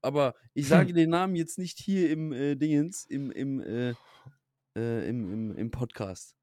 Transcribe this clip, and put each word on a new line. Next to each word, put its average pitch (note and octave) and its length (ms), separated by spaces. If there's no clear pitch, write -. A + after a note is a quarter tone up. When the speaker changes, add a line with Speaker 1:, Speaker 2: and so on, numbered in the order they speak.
Speaker 1:
Aber C#3+ 320
ich C#3+ 140
Speaker 2:
Hm. - 0
Speaker 1:
sage F3 240
den E3 180
Namen F#3 260
jetzt E3 220
nicht F3+ 200
hier F#3 320
im, D#3 220
äh, C#3 240
Dingens, D3+ 480
im, C#3 260
im, C3+ 300
äh, A#2+ 340
äh, A2+ 320
im, A2 240
im, A2 240
im A2+ 140
Podcast. A2 720